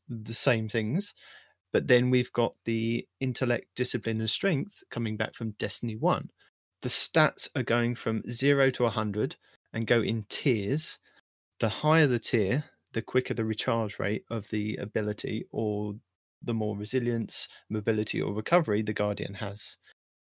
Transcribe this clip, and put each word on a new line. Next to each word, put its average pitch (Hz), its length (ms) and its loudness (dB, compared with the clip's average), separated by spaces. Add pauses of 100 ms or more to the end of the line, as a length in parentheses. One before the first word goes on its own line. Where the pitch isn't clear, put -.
the 110 280 -8
same 113 340 2
things. 120 460 -2 (560)
But - 160 2
then 123 240 6
we've 123 220 4
got 120 200 2 (120)
the 113 420 0 (120)
intellect, 123 540 -2
discipline, 113 460 -2
and 110 100 -2
strength - 600 -2
coming 110 260 -2
back 107 160 -2
from 110 200 -4
Destiny 110 420 -4
one. 143 340 0 (520)
The 123 80 -2
stats - 640 4
are 131 80 0
going 117 320 2
from 113 340 -2
zero 135 420 4
to 123 140 2
a 113 60 4
hundred 107 440 -2 (380)
and 113 140 -2
go 117 140 6
in 110 280 -2
tiers. 120 680 0 (600)
The 110 100 2
higher 151 380 4
the 120 120 2
tier, 113 440 2 (300)
the 117 100 -4
quicker 127 320 0
the 113 100 0
recharge 110 540 -2
rate 107 300 -2
of 110 200 -6
the 107 280 -2
ability, 104 760 -4
or 104 440 -4 (480)
the 113 120 -4
more 107 200 -2
resilience, 117 720 -4 (220)
mobility, 107 520 0
or 101 120 -2
recovery 110 480 2
the 107 120 -2
Guardian 104 420 -4
has. 104 420 -8 (540)